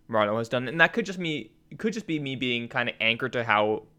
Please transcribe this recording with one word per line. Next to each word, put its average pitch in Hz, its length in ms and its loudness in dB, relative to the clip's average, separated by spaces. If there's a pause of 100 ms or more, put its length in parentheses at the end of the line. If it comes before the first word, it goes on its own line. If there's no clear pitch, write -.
Marleau 107 280 2
has 117 120 -4
done. 127 180 -2
And 160 140 0
that 165 120 4
could 233 120 -2
just 185 140 -8
me, 160 320 -6 (200)
it 147 80 -16
could 214 140 -2
just 220 140 -10
be 156 120 -2
me 135 160 -4
being 120 340 -2
kinda 120 320 -2
anchored 117 320 0
to 123 100 0
how 107 400 4 (160)